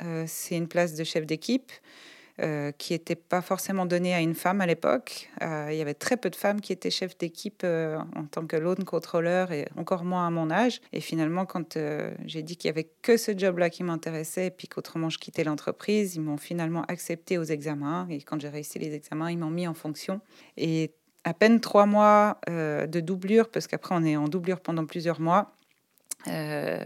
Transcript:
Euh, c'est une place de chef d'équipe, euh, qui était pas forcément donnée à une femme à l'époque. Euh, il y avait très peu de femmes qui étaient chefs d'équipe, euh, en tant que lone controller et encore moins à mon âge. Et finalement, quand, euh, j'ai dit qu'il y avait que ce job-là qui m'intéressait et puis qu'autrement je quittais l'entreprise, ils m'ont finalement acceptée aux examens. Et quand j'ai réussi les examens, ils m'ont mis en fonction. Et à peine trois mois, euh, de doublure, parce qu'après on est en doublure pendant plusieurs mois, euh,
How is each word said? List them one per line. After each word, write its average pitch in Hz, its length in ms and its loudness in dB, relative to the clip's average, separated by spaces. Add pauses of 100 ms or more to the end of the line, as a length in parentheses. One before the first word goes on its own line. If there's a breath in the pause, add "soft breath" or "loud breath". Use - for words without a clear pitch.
Euh, 165 240 -4
c'est - 320 -6
une 170 100 0
place 170 280 2
de 160 80 -4
chef 160 240 -2
d'équipe, 165 440 -2 (680 loud breath)
euh, 147 300 -2
qui - 240 -4
était 165 180 -4
pas 175 300 -2
forcément 190 420 -2
donnée 175 300 2
à 175 40 2
une 165 140 2
femme 185 260 0
à 190 60 2
l'époque. - 640 0 (140)
Euh, 156 260 -4
il 156 80 -2
y 156 40 -2
avait 147 120 -2
très - 240 0
peu 190 140 -2
de - 40 -10
femmes 208 260 0
qui 196 120 -6
étaient 180 160 -4
chefs 180 260 -4
d'équipe, - 480 -8
euh, 160 360 0 (160)
en 156 80 -6
tant 160 240 -6
que 165 80 -2
lone 180 300 0
controller 180 640 0
et 147 140 -4 (120)
encore 170 260 -2
moins 180 220 0
à 170 60 0
mon 165 180 0
âge. 226 320 2 (120)
Et - 60 -6
finalement, 165 460 -2
quand, 165 320 -8
euh, 151 340 -4 (140)
j'ai 156 160 -8
dit 160 160 -10
qu'il 165 120 -2
y - 20 2
avait 160 180 -4 (140)
que 233 140 6
ce 220 200 -2
job-là 180 320 2
qui 175 140 -6
m'intéressait 165 640 -4
et - 20 -6
puis - 180 -12
qu'autrement 160 440 -4
je - 80 -6
quittais - 240 -4
l'entreprise, 180 720 0
ils 160 60 -2
m'ont 151 160 -2
finalement 165 500 -2
acceptée 175 500 -4
aux 165 60 0
examens. 151 640 -4
Et 143 140 -8
quand 156 180 -6
j'ai 147 80 -8
réussi 147 300 -10
les 151 160 -4
examens, 156 340 -6
ils 170 80 -2
m'ont 160 140 -2
mis 175 160 -2
en 160 80 -4
fonction. 165 440 -6 (380 soft breath)
Et 160 340 0 (340)
à 170 100 0
peine 220 240 8
trois 202 260 8
mois, 208 640 8
euh, 151 380 0
de 165 120 -2
doublure, 190 500 4
parce - 180 -4
qu'après - 260 -4
on 170 100 4
est 156 120 4
en 151 120 2
doublure 175 320 -2
pendant 165 280 -2
plusieurs 160 340 -2
mois, 180 340 2 (720)
euh, 151 560 -4